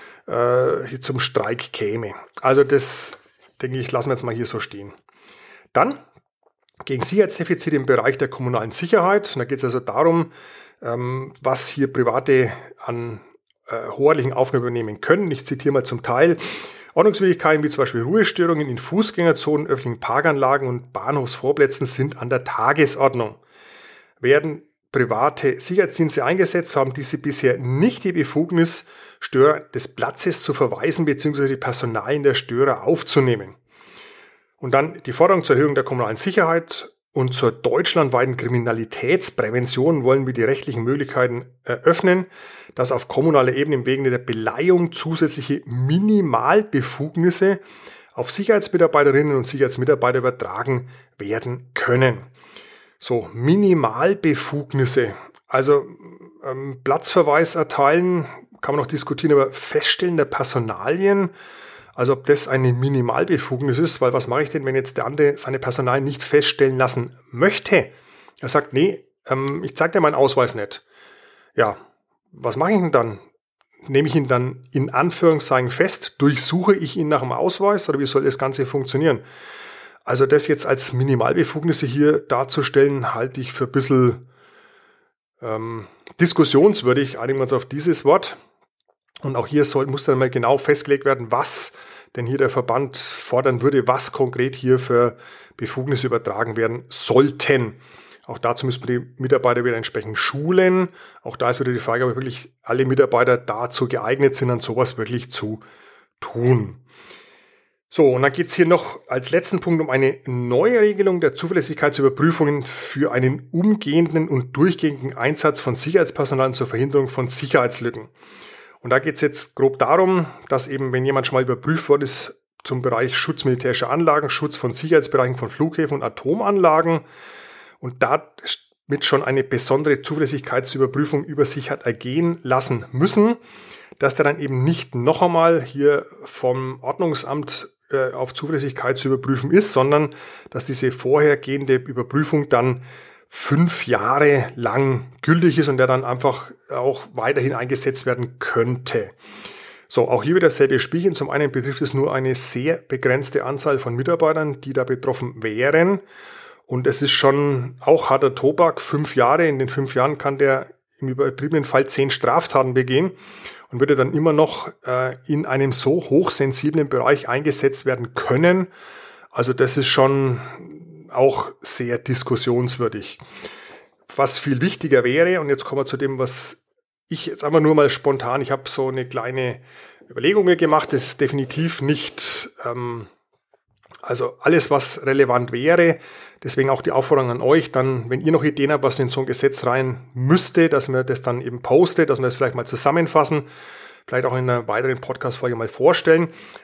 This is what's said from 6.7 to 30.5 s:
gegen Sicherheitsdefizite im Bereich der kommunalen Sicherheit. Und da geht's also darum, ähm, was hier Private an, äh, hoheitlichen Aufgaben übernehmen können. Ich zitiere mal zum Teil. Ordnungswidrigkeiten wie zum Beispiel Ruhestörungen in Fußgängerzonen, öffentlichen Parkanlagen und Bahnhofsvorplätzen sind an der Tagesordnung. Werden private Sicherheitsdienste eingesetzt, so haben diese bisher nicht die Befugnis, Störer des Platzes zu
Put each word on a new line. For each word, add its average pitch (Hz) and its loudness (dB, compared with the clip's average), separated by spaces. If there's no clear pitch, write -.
gegen 131 -6
Sicherheitsdefizite 175 0
im 139 -2
Bereich 127 2
der 135 -2
kommunalen 120 -4
Sicherheit. 196 0
Und 131 -4
da 120 -4
geht's 127 -6
also 123 -2
darum, 165 0
ähm, 123 -8
was 131 0
hier 135 -2
Private 127 2
an, 117 -10
äh, 113 -8
hoheitlichen 139 2
Aufgaben 127 0
übernehmen 117 -6
können. 180 0
Ich 127 -8
zitiere 139 -2
mal 131 0
zum 120 -6
Teil. 151 2
Ordnungswidrigkeiten 175 2
wie 147 0
zum 139 0
Beispiel 120 -2
Ruhestörungen 170 0
in 123 -6
Fußgängerzonen, 165 0
öffentlichen 120 -4
Parkanlagen 135 0
und 123 -8
Bahnhofsvorplätzen 135 -2
sind - -2
an 123 -10
der 123 -2
Tagesordnung. 127 0
Werden 147 0
private 127 -2
Sicherheitsdienste 175 0
eingesetzt, 170 0
so - 0
haben 131 0
diese 143 -4
bisher 135 0
nicht 135 0
die 190 -2
Befugnis, 165 0
Störer 147 2
des - -8
Platzes - -2
zu 147 -2